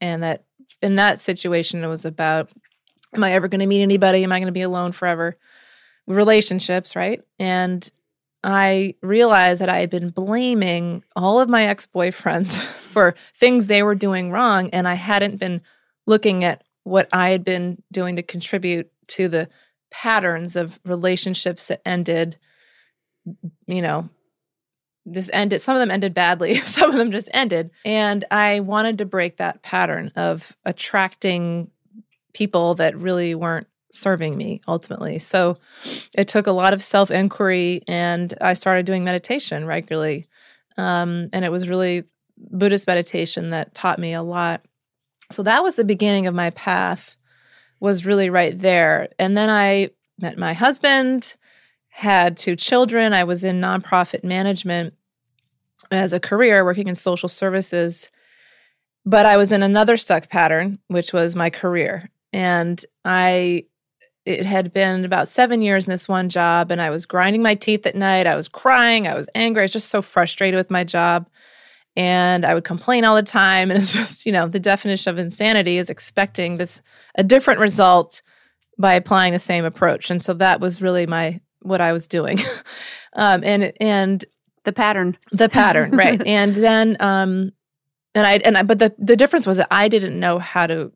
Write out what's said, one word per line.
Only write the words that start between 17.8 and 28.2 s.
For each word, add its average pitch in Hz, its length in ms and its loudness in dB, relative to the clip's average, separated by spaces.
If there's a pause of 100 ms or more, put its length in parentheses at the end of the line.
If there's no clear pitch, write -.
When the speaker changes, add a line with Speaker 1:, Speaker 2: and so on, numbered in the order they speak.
Speaker 1:
doing 180 260 -6
to 175 60 -6
contribute 175 680 -6 (160)
to 185 220 -4
the 165 180 -2 (440)
patterns 175 640 -2
of 170 280 -6
relationships 180 840 -4
that - 180 -6
ended, 170 520 -4 (1300)
you 180 140 -6
know, 160 280 -4 (960)
this 180 260 -10
ended, 202 300 0
some 262 140 -2
of 254 40 2
them 220 120 0
ended 190 220 -2
badly, 175 420 0
<laughs> 277 80 -2
some - 260 2
of 269 80 0
them 233 140 0
just 208 220 -8
ended. 185 380 -2 (140)
And 208 440 -2